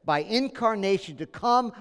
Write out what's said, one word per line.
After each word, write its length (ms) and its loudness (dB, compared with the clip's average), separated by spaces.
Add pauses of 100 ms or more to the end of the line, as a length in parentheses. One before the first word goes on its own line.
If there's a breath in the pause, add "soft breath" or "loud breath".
by 180 2
incarnation 960 0
to 80 -8
come 440 0 (100)